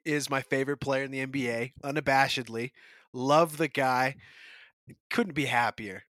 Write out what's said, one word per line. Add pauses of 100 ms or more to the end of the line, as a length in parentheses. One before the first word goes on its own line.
is
my
favorite
player
in
the
N
B
A, (120)
unabashedly. (400)
Love
the
guy. (920)
Couldn't
be
happier